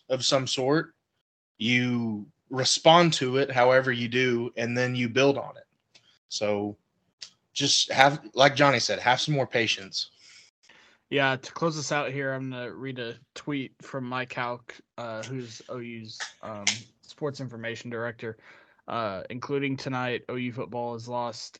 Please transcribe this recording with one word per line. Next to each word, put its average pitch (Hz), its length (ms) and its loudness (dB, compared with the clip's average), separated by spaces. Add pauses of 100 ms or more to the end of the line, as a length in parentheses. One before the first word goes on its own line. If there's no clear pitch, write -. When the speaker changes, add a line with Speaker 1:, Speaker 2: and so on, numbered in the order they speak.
Speaker 1:
of 127 160 -2
some 131 240 2
sort, 143 460 0 (640)
you 117 680 0 (240)
respond 160 640 6
to 127 220 0
it 135 160 2
however 127 400 6
you 120 160 -2
do, 123 480 0
and 117 220 -2
then 123 180 0
you 123 140 0
build 135 280 4
on 101 200 -8
it. - 60 -20 (640)
So 104 480 -2 (760)
just - 380 2
have, 139 300 6 (140)
like 135 200 6
Johnny 139 240 6
said, 101 200 -2
have 123 200 2
some 156 140 -2
more 135 140 0
patience. 104 640 -2 (1000)
Speaker 2:
Yeah, 135 280 2
to - 160 -16
close 165 260 -2
us 139 120 -6
out 147 200 -2
here, 135 220 -4
I'm 131 180 -8
gonna 123 200 -10
read 123 280 -10
a 117 160 -8 (200)
tweet 143 460 -6
from 131 240 -10
Mike 127 280 -6
Houck, 123 420 -8 (220)
uh, 113 260 -8
who's 120 440 -10
O 127 120 -10
U's, 117 400 -12 (220)
um, 104 240 -12 (360)
sports 139 400 -10
information 117 480 -10
director. 117 480 -8 (520)
Uh, 104 400 -4
"Including 139 460 -4
tonight, 127 540 -4
O 123 60 -6
U 123 180 -6
football 120 400 -8
has 117 160 -12
lost 120 500 -8